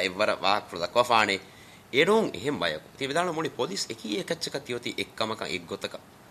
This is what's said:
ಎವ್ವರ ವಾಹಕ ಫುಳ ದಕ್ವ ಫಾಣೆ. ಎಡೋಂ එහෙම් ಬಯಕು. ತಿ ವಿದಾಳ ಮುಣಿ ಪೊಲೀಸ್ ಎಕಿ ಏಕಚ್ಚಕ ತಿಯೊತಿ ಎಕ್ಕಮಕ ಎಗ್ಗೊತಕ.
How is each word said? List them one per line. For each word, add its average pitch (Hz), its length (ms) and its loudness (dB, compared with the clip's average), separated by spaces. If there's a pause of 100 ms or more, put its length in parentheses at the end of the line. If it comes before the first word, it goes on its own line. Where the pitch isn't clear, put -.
ಎವ್ವರ 95 260 2 (120)
ವಾಹಕ 98 280 4
ಫುಳ 90 100 -6
ದಕ್ವ 87 220 4
ಫಾಣೆ. 107 380 4 (540)
ಎಡೋಂ 165 300 6 (100)
එහෙම් 110 260 -2
ಬಯಕು. 80 380 -4
ತಿ 135 80 -4
ವಿದಾಳ 165 220 0
ಮುಣಿ 160 200 -2
ಪೊಲೀಸ್ 170 420 -4
ಎಕಿ 160 180 -10
ಏಕಚ್ಚಕ 175 480 -4
ತಿಯೊತಿ 123 420 -6
ಎಕ್ಕಮಕ 110 440 -4
ಎಗ್ಗೊತಕ. 87 580 -6 (300)